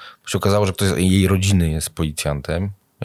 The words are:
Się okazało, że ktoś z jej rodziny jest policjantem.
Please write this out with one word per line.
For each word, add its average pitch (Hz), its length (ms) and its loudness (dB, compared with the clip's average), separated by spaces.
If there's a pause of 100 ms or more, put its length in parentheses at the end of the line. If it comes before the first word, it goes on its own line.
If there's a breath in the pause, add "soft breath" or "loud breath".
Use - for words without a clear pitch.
(280 loud breath)
Się - 100 -4
okazało, 104 280 2
że 95 80 0
ktoś 98 160 0
z - 80 0
jej 95 300 4
rodziny 92 420 2
jest 78 200 -4
policjantem. 78 800 -4 (360)